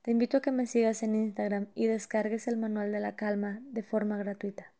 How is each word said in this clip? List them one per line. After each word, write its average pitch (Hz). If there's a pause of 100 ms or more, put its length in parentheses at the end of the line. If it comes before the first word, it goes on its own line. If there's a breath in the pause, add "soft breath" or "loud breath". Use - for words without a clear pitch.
te 233
invito 233
a 269
que 269
me 254
sigas 226
en 220
Instagram 208
y 226
descargues 220
el 233
manual 214
de 208
la 208
calma 208
de 240
forma 208
gratuita. 202